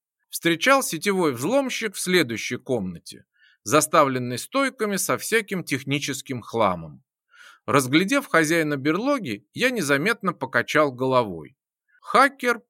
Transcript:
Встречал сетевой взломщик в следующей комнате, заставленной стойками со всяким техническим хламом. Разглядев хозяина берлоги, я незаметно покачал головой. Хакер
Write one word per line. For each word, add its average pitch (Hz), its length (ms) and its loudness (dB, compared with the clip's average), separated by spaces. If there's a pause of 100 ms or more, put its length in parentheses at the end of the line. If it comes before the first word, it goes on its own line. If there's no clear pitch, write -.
(300)
Встречал 247 540 2
сетевой 175 500 0
взломщик 226 640 -2
в - 40 -12
следующей 127 580 0
комнате, 92 680 -6 (380)
заставленной 131 720 2
стойками 240 600 -2
со 135 200 -2
всяким 196 460 -2
техническим 135 800 -4
хламом. 87 600 -2 (640)
Разглядев 156 640 2
хозяина 160 480 2
берлоги, 160 760 -2
я 220 160 0
незаметно 180 640 0
покачал 131 580 0
головой. 120 640 -2 (440)
Хакер 247 680 2